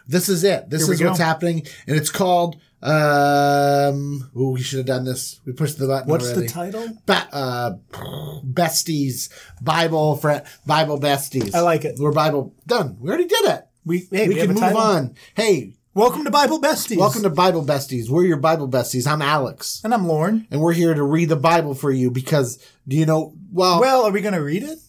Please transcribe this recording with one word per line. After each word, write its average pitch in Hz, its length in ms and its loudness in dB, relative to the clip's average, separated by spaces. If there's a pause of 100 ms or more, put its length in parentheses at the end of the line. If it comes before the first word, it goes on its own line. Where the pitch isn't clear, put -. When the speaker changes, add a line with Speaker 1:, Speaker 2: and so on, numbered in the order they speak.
Speaker 1:
This 175 220 -2
is 175 140 0
it. 190 260 0
This 151 120 -2
Speaker 2:
Here 160 80 0
we 180 60 2
Speaker 1:
is 165 80 0
what's 180 160 2
Speaker 2:
go. 175 40 2
Speaker 1:
happening. 160 420 -2 (220)
And 135 80 0
it's 151 140 0
called, 175 480 0 (240)
um, 143 1600 2
ooh, 131 140 0
we 127 100 -2
should 135 160 -6
have 131 80 -4
done 127 200 -2
this. - 400 -8
We 127 80 -10
pushed 151 260 -4
the 139 80 -2
button 135 220 -2
Speaker 2:
What's 160 180 0
the - 80 -4
Speaker 1:
already. 147 140 -2
Speaker 2:
title? 208 560 -8
Speaker 1:
Ba-, 175 260 0
uh, 123 400 -4 (760)
Besties. 143 840 -2 (320)
Bible 156 560 0
fri-, 147 240 0 (240)
Bible 151 340 0
Besties. 139 560 -2
Speaker 2:
I 170 60 2
like 160 240 2
it. 143 120 -6
Speaker 1:
We're 147 140 0
Bible, 151 420 0 (140)
done. 156 320 -2
We 127 100 -8
already 330 180 0
did 415 180 4
it. - 200 0 (200)
Speaker 2:
We, 170 140 0 (120)
hey, 202 160 2
Speaker 1:
We 190 80 2
Speaker 2:
we - 0 -
Speaker 1:
can 156 60 0
Speaker 2:
have 180 80 2
a 185 40 2
Speaker 1:
move 214 80 0
Speaker 2:
title. 208 200 2
Speaker 1:
on. 175 340 0 (200)
Hey. 175 400 0 (200)
Speaker 2:
Welcome 247 300 2
to 277 60 -2
Bible 285 280 4
Besties. 262 380 -2
Speaker 1:
Welcome 208 240 2
to 196 80 2
Bible 170 340 2
Besties. 131 460 -4
We're 170 160 4
your 170 120 2
Bible 156 300 0
Besties. 123 380 -2
I'm 151 160 0
Alex. 143 600 -2
Speaker 2:
And 226 100 0
I'm 196 140 0
Lauren. 170 420 0
Speaker 1:
And 143 100 -2
we're 165 140 2
here 165 220 2
to 147 80 0
read 160 260 2
the 165 60 2
Bible 156 400 2
for 143 160 -2
you 127 180 2
because, 127 480 -2 (300)
do 135 80 -4
you 156 100 2
know, 156 300 0 (160)
well, 180 280 2
Speaker 2:
Well, 262 260 4
are 208 60 2
we 202 100 -2
gonna 190 200 -2
read 151 220 -4
it? 311 260 -12